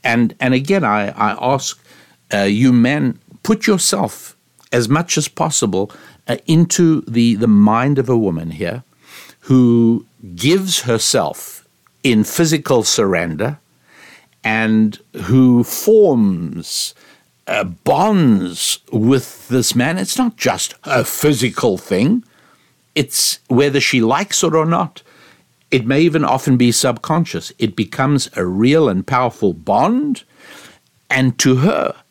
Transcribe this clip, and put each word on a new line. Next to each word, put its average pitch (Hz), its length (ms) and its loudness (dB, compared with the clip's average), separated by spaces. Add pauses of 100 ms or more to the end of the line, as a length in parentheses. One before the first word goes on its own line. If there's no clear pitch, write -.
And, 120 340 0
and 127 160 0
again, 143 300 0
I, 104 260 0
I 107 440 -2
ask, - 240 -6 (540)
uh, 101 100 0
you 110 300 2
men, 127 460 2 (240)
put 220 240 -2
yourself - 680 -2 (360)
as 120 160 0
much 160 300 0
as - 80 -4
possible, 104 640 -4 (380)
uh, 120 80 -4 (100)
into 165 560 2
the, 117 320 0
the 110 140 0
mind 110 500 4
of 120 100 -2
a 127 80 2
woman 82 360 -2
here 87 320 -8 (560)
who 117 680 2 (300)
gives 175 460 -2
herself - 840 -4 (380)
in 113 180 2
physical 147 600 0
surrender 95 760 -2 (880)
and 110 540 0 (240)
who 123 420 4
forms, 107 1300 0 (540)
uh, 95 160 -2
bonds 127 1120 0 (140)
with 123 560 0
this 123 260 -2
man. 143 240 0
It's 190 180 -6
not 247 200 -2
just - 380 -6 (100)
a 127 200 -2
physical 120 720 0
thing. 131 460 0 (720)
It's - 540 -4
whether 139 320 2
she 131 200 0
likes 139 440 0
it 156 100 0
or 156 120 2
not. 170 360 -4 (680)
It 120 160 0
may 135 160 2
even 156 220 2
often 127 320 0
be 120 140 4
subconscious. 139 880 -2
It - 160 -4
becomes 131 640 -2
a 98 80 -4
real 120 440 2
and 92 180 -2
powerful 123 460 -2
bond. 165 680 -2 (840)
And 131 300 0
to 131 180 2
her - 400 0 (140)